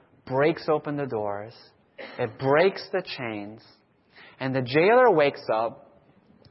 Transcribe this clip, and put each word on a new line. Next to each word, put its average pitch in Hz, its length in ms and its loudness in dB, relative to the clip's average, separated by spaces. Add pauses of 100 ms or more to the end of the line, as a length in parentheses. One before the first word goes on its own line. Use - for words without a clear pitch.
(260)
breaks 147 440 0
open 151 260 -2
the 143 100 -4
doors. 107 480 -6 (640)
It 117 220 -6
breaks 143 540 2
the 185 80 -2
chains. 110 600 -10 (800)
And 131 160 -4
the 135 60 -2
jailer 196 500 4
wakes 143 400 2
up, 113 500 -6 (500)